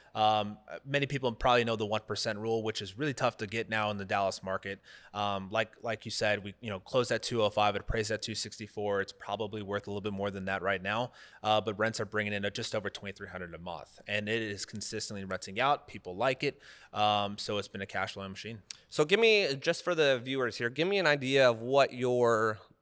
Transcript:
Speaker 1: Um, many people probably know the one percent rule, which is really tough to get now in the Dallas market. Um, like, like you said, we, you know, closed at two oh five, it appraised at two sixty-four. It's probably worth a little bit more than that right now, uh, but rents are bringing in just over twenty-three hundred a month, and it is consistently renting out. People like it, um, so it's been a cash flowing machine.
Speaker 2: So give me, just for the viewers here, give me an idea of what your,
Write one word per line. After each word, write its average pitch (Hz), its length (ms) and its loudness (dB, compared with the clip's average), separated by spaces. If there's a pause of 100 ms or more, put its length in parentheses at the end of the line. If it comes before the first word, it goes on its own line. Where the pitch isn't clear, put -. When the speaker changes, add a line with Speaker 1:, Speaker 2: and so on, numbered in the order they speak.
(140)
Speaker 1:
Um, 107 440 2 (260)
many 139 220 0
people 131 260 -2
probably 123 320 4
know 113 120 0
the 107 100 -2
one 107 200 0
percent 107 320 -4
rule, 113 240 0
which 107 200 -4
is 98 160 -12
really 143 160 -2
tough 127 240 0
to 110 80 -6
get 104 240 -4
now 107 200 0
in 104 60 -4
the 101 80 -6
Dallas 98 380 0
market. 95 360 -6 (360)
Um, 98 360 -2
like, 110 200 0 (120)
like 113 220 -4
you 110 60 -8
said, 104 340 0
we, 98 160 -10
you 120 80 -10
know, 95 120 -6
closed 120 320 0
at 113 100 0
two 117 200 0
oh 104 60 4
five, 104 280 2
it 98 40 -4
appraised 110 300 -2
at 107 100 -2
two 110 140 -6
sixty-four. 104 640 -4
It's 98 120 -4
probably 104 500 -6
worth 101 240 -4
a 101 40 -8
little 101 120 -4
bit 104 100 -2
more 98 180 -2
than 95 160 -8
that 95 140 -2
right 95 220 0
now, 107 300 -2 (300)
uh, 107 200 4
but 104 160 -4
rents 110 200 2
are 110 60 0
bringing 104 300 -2
in 101 180 -4
just 110 220 -6
over 101 160 -2
twenty-three 98 380 -12
hundred 90 260 -10
a 82 40 -12
month, 85 480 -12
and 104 220 -2
it 113 140 0
is 101 240 -6
consistently 104 580 -6
renting 95 340 -6
out. 139 300 0
People 90 260 -12
like 120 280 0
it, 143 180 -4 (320)
um, 104 460 2
so - 180 -4
it's 101 120 -4
been 101 120 -10
a 98 60 -6
cash 95 260 -4
flowing 98 200 -10
machine. 107 280 -12 (300)
Speaker 2:
So 151 160 2
give 190 120 4
me, 208 360 4
just 160 280 -2
for 180 120 0
the 139 280 4
viewers 127 360 -2
here, 120 100 0
give 143 200 0
me 202 100 2
an 180 80 2
idea 135 420 6
of 113 140 2
what 131 320 4
your, 117 640 4 (240)